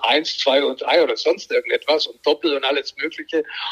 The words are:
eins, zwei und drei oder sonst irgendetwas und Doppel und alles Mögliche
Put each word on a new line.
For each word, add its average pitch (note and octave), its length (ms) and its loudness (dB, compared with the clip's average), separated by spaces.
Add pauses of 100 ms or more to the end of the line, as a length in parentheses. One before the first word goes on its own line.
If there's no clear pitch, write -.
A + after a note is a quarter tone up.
eins, C#3 360 0
zwei C3+ 240 4
und C3 200 -2
drei E3 200 4
oder B2+ 140 0
sonst - 360 -2
irgendetwas D3 560 0
und - 180 -16
Doppel D3 300 0
und C3+ 80 -4
alles C#3 360 -2
Mögliche D#3+ 440 -4 (280)